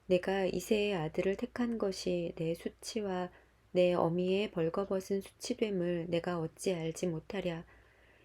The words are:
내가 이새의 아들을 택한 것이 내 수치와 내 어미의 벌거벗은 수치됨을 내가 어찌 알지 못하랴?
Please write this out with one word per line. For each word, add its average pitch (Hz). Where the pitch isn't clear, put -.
내가 190
이새의 208
아들을 180
택한 240
것이 185
내 165
수치와 185
내 180
어미의 180
벌거벗은 190
수치됨을 180
내가 170
어찌 160
알지 165
못하랴? 175